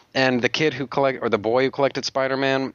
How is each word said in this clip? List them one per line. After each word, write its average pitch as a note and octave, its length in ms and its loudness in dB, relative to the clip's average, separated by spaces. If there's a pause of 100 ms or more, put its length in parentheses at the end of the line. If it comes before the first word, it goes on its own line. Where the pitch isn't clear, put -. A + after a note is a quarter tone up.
(140)
and C3 260 2
the A#2+ 80 2
kid D3+ 240 0
who B2+ 140 -6
collect-, C3+ 360 -2
or A#2+ 60 0
the A2 80 0
boy A2+ 280 2
who C3 60 0
collected C3+ 340 0
Spider-Man, C3+ 720 0